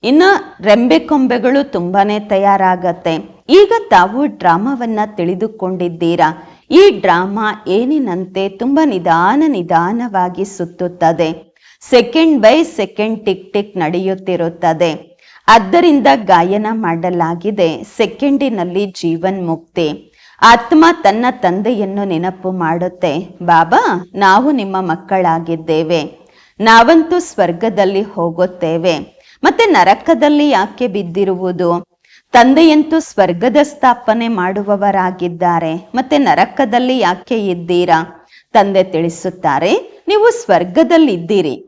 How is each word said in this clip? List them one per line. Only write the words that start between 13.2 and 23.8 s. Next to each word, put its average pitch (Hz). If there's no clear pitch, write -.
ಟಿಕ್ 190
ಟಿಕ್ 208
ನಡೆಯುತ್ತಿರುತ್ತದೆ. 175
ಆದ್ದರಿಂದ 269
ಗಾಯನ 190
ಮಾಡಲಾಗಿದೆ, 175
ಸೆಕೆಂಡಿನಲ್ಲಿ 220
ಜೀವನ್ 180
ಮುಕ್ತಿ. 160
ಆತ್ಮ 240
ತನ್ನ 220
ತಂದೆಯನ್ನು 202
ನೆನಪು 185
ಮಾಡುತ್ತೆ, 170
"ಬಾಬಾ, 175